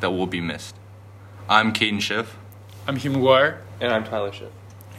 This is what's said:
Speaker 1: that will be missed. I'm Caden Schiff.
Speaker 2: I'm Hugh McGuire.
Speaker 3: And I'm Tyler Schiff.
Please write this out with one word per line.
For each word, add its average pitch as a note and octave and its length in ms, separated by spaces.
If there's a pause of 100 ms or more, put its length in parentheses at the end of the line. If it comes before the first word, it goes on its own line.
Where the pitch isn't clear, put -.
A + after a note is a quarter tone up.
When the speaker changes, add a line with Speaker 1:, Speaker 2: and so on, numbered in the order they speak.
Speaker 1:
that F#2 100
will F#2 160
be F2+ 140
missed. D#2 340 (720)
I'm G#2+ 240
Caden G#2+ 300
Schiff. G#2+ 340 (500)
Speaker 2:
I'm C#3 120
Hugh C3+ 140
McGuire. C3+ 480 (200)
Speaker 3:
And A#2+ 140
I'm A2 100
Tyler G#2 300
Schiff. - 180 (480)